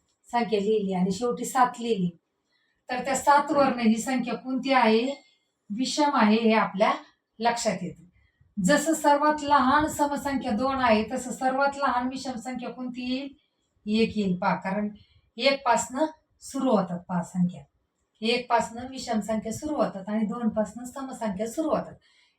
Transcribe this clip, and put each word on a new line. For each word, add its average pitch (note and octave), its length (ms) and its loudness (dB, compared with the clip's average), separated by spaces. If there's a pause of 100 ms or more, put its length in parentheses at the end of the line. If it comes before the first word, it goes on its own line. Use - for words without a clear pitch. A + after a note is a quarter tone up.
(320)
संख्या A3 280 0
लिहिली G3 320 0
आणि F#3 200 2
शेवटी B3 320 -4
सात B3 360 2
लिहिली, G3 380 -2 (720)
तर B3+ 140 -4
त्या C#4 120 0
सात D4 340 4
वरनं C4 320 2
ही A3+ 140 6
संख्या B3 380 -2
कोणती C4 380 -4
आहे? B3 500 4 (540)
विषम C#4+ 380 0
आहे, A3 220 6
हे A3 160 4
आपल्या G3+ 400 2 (460)
लक्षात A3 440 0
येतं. - 220 -12 (580)
जसं D4 320 4
सर्वात D4 480 2
लहान C#4+ 440 4
समसंख्या C#4 640 -2
दोन C4 280 -2
आहे, A3 340 4
तसं B3 200 -6
सर्वात C4 440 0
लहान B3 320 0
विषम C4 240 -8
संख्या B3 380 -10
कोणती B3+ 440 -8
येईल? C#4 140 -6 (580)
एक A3 320 2
येईल F#3 200 0
पहा, F#3+ 160 0
कारण G#3 340 -4 (480)
एक C#4 280 0
पासनं B3 420 0 (340)
सुरू C4 300 -2
होतात F3+ 280 0
पहा F3 240 -6
संख्या. F3+ 400 -2 (580)
एक A#3+ 300 -2
पासनं A#3 380 0
विषम B3 320 -4
संख्या A3 320 -4
सुरू D4+ 220 -6
होतात F#3+ 340 -4
आणि G#3+ 180 -2
दोन A#3 220 -4
पासनं A3 360 -4
समसंख्या A3+ 640 -8
सुरू D4+ 200 -4
होतात. F#3+ 260 -4 (440)